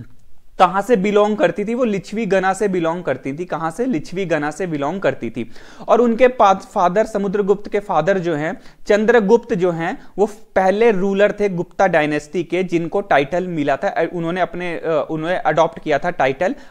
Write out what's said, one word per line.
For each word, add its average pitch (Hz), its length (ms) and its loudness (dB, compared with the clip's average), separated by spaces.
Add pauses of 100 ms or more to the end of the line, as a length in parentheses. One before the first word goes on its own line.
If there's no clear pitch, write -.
(580)
कहाँ 185 240 4
से 233 140 2
बिलोंग 208 400 2
करती 185 280 0
थी? 226 100 -4
वो 254 100 0
लिच्छवी 208 420 -4
गणा 190 260 2
से 202 160 -2
बिलोंग 175 340 -2
करती 139 360 -4
थी। 180 60 -8
कहाँ 165 260 -6
से? 240 160 -4
लिच्छवी 190 380 -4
गणा 151 260 -2
से 185 160 -6
बिलोंग 156 340 -4
करती 127 300 -2
थी। 117 200 -8 (380)
और 220 120 6
उनके 240 280 4
पा-, 196 360 4
फादर, 196 420 0
समुद्रगुप्त 202 640 -2
के 202 100 -2
फादर 190 380 0
जो 170 160 -2
हैं 156 260 -4 (260)
चंद्रगुप्त 220 680 4
जो 180 160 2
हैं 165 320 -4 (160)
वो 202 80 4
पहले 202 640 2
रूलर 196 420 2
थे 202 160 -2
गुप्ता 175 380 0
डायनेस्टी 151 580 0
के 180 200 -2
जिनको 170 360 -2
टाइटल 175 460 0
मिला 143 300 0
था, 196 120 -4
अ, 170 240 -2
उन्होंने 170 280 -4
अपने, 175 340 -4
अ, 151 360 -2
उन्होंने 160 260 -4
अडॉप्ट 160 420 0
किया 147 200 0
था 175 120 -2
टाइटल 160 440 0 (160)